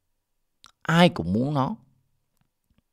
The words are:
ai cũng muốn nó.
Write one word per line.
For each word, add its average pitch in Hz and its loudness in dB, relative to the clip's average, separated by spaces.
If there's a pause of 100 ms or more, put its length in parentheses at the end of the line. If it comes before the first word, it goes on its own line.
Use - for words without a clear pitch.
(880)
ai 170 6
cũng 87 -6
muốn 131 -4
nó. 147 -4 (1160)